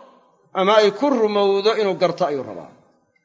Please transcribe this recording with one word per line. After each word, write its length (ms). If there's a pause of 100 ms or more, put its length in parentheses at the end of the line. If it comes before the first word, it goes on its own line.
(540)
ama 220
ay 160
ku 160
rumowdo 680
inuu 220
garto 280
ayuu 160
rabaa. 280 (540)